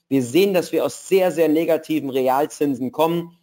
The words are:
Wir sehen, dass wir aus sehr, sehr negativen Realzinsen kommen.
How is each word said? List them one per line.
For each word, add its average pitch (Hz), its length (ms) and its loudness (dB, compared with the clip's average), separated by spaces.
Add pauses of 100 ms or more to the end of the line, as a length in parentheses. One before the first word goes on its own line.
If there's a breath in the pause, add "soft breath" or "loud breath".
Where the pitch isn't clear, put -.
Wir 139 140 0
sehen, 180 320 2
dass 165 160 -2
wir 156 140 0
aus - 240 -8
sehr, 185 240 2
sehr 160 160 2
negativen 156 640 0
Realzinsen 131 800 -2
kommen. 170 500 -2